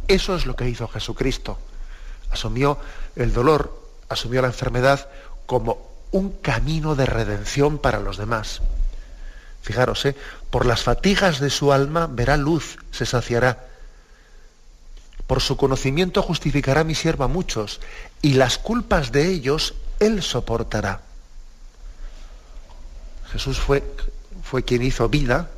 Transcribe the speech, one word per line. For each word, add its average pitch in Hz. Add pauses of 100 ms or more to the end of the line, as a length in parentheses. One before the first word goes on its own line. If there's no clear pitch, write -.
Eso 190
es 160
lo 120
que 123
hizo 117
Jesucristo. - (720)
Asumió 131 (400)
el 113
dolor, 139 (260)
asumió 127
la 131
enfermedad 123 (360)
como 117 (200)
un 190 (100)
camino 151
de 135
redención 113
para 113
los 98
demás. 110 (1000)
Fijaros, 117
¿eh? 139 (340)
"Por 120
las 120
fatigas 175
de 139
su 143
alma 147
verá 127
luz, 147 (140)
se -
saciará. 120 (1600)
Por 127
su 135
conocimiento 139
justificará 143
mi 160
siervo 151
a 120
muchos, 135 (420)
y 143
las 131
culpas 185
de 143
ellos 151 (280)
él 208
soportará". 110 (2250)
Jesús 131
fue, 139 (600)
fue 127
quien 120
hizo 123
vida, 135